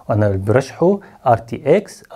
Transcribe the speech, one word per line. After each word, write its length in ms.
وأنا 220
برشحه 680
آر 100
تي 400
إكس 280